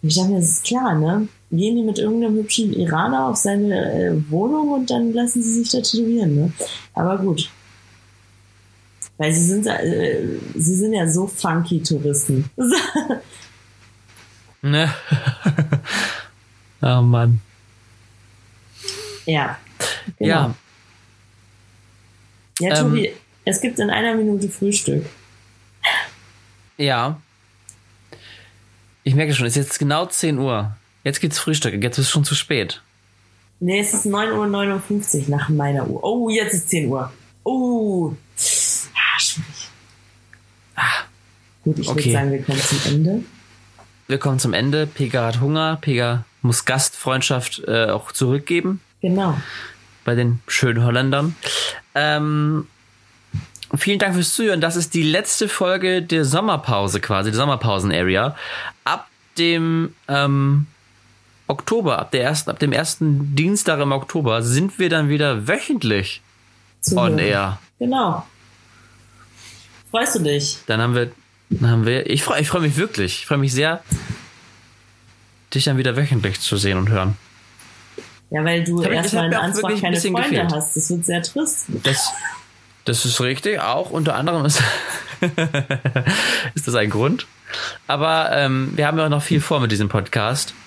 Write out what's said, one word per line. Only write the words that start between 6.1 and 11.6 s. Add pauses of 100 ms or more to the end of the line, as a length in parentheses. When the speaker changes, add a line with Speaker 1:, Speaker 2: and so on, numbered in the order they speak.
Speaker 1:
ne? (420)
Aber
gut. (1700)
Weil
sie
sind,
äh, (320)
sie
sind
ja
so
funky